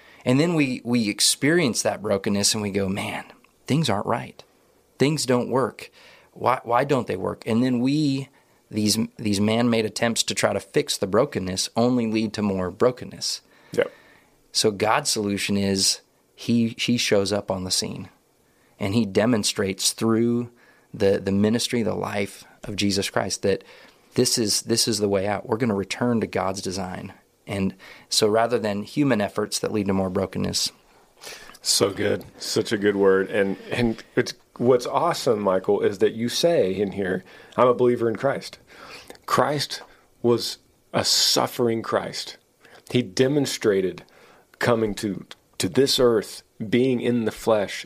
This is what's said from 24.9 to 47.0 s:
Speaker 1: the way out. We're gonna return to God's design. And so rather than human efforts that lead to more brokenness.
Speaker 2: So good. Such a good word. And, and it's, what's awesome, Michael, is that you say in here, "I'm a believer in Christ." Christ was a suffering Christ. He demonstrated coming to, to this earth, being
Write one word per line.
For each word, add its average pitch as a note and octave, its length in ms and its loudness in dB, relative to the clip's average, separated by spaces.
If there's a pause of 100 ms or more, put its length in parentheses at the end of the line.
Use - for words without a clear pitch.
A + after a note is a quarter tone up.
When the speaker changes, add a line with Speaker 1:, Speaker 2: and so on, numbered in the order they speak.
Speaker 1:
the G#2 100 2
way G2 180 0
out. G2+ 200 -4
We're A2 100 0
gonna A2+ 180 0
return A#2 460 0
to G2+ 60 -2
God's F#2+ 340 -2
design. F#2 520 -8 (340)
And G2 260 -2 (360)
so - 180 2
rather A2+ 320 2
than G#2 240 -2
human C3 380 2
efforts G2+ 380 -2
that - 120 -4
lead G2+ 160 0
to G2+ 60 2
more F#2+ 160 0
brokenness. F#2+ 640 -2 (880)
Speaker 2:
So - 300 2
good. G2+ 320 -2 (140)
Such - 340 -2
a A2+ 60 0
good G2+ 180 2
word. F#2+ 340 4
And, G2 280 0 (140)
and A#2 300 0 (140)
it's, - 180 0 (240)
what's B2 280 4
awesome, C3+ 540 0
Michael, G2 420 0
is G#2 180 0
that G#2+ 140 2
you A2+ 160 -4
say C3+ 440 2
in G2 200 -2
here, F#2 300 -4 (340)
"I'm B2 100 6
a B2 60 6
believer A#2+ 360 2
in A2+ 60 -2
Christ." - 440 -4 (640)
Christ C3+ 560 0 (400)
was A#2 360 0 (360)
a A2+ 100 0
suffering A#2+ 800 0
Christ. - 560 -6 (540)
He B2 100 2
demonstrated A2 1040 0 (560)
coming A2 360 2
to, G2+ 300 -6 (320)
to - 120 -2
this C3 300 2
earth, A#2 440 2 (260)
being A#2+ 320 2